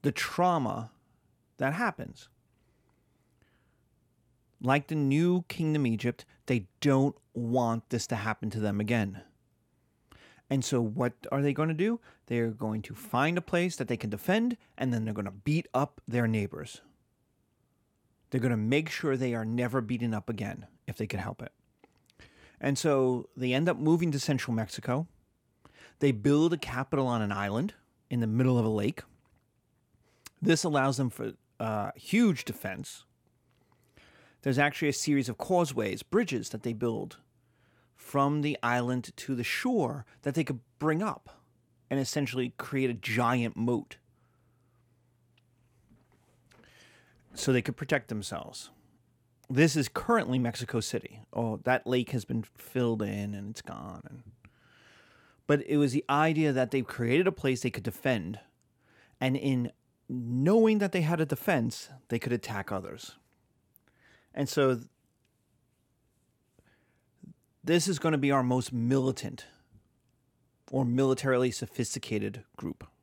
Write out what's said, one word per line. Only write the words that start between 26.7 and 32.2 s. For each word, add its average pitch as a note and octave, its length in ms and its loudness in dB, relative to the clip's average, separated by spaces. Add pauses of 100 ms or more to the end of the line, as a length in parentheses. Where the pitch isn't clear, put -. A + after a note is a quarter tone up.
on A#2+ 120 2
an G#2 120 0
island G#2 420 -2 (340)
in A#2+ 120 0
the A2+ 80 2
middle B2+ 280 4
of A#2 80 4
a A2 60 2
lake. G#2+ 320 0 (1400)
This E3 220 4
allows C#3 360 2
them B2+ 120 2
for, A2 220 -8 (260)
uh, G#2+ 380 -2
huge G3+ 480 2